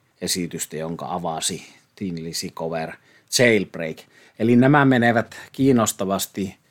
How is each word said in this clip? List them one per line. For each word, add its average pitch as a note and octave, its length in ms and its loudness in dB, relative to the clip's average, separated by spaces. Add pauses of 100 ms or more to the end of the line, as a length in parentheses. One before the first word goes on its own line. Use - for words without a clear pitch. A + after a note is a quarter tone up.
(220)
esitystä, E2+ 560 -6
jonka D#2+ 360 -8
avasi E2+ 520 -6 (300)
Thin E2+ 280 -8
Lizzy E2+ 260 -10
cover E2 420 -8 (480)
Jailbreak. F#2 580 2 (420)
Eli A#2 160 4
nämä C#3 300 6
menevät A#2 500 2 (160)
kiinnostavasti G2+ 1040 0 (160)